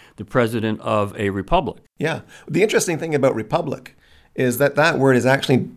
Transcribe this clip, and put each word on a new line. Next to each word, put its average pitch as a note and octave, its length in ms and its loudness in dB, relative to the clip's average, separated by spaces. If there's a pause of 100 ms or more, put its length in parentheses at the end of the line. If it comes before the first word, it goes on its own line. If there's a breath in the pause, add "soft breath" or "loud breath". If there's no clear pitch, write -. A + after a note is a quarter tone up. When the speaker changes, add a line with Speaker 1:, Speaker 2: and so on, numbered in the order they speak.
(160 loud breath)
Speaker 1:
the G#2 80 -12
president A2+ 560 -2
of G#2 380 -2
a G2+ 120 -2
republic. G2+ 480 -2 (200)
Speaker 2:
Yeah. D3 240 -4 (260 loud breath)
The D3+ 140 0
interesting F#3+ 360 0
thing E3 160 -4
about B2+ 220 2
republic C#3 600 -6 (380 soft breath)
is B2 240 0
that C#3 160 2
that D3 240 2
word C3+ 180 4
is A2+ 100 2
actually, C3 500 2